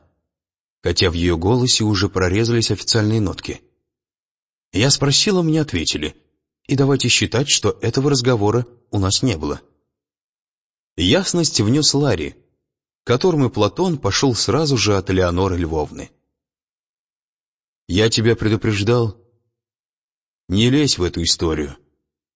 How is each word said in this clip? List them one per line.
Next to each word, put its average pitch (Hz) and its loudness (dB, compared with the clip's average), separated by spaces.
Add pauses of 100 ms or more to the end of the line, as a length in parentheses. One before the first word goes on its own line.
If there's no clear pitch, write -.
(840)
хотя 87 0
в 82 -4
её 85 2
голосе 117 0
уже 101 0
прорезались 110 0
официальные 110 0
нотки. 82 -8 (1080)
«Я 120 2
спросила, 175 2
мне 160 2
ответили, 78 -4 (500)
и 139 -2
давайте 135 2
считать, 117 0
что - 0 (100)
этого 135 0
разговора 120 2 (240)
у 104 -2
нас 95 0
не 120 0
было». 73 -6 (1400)
Ясность 151 0
внёс 135 2
Ларри, 104 -2 (720)
к - -18
которому 139 2
Платон 147 0
пошёл 120 0
сразу 139 0
же 101 2
от 95 -2
Элеоноры 92 0
Львовны. 76 -6 (1800)
«Я 104 2
тебя 113 2
предупреждал. 110 0 (1300)
Не 110 4
лезь 139 2
в 87 -2
эту 85 -2
историю», 78 -2 (600)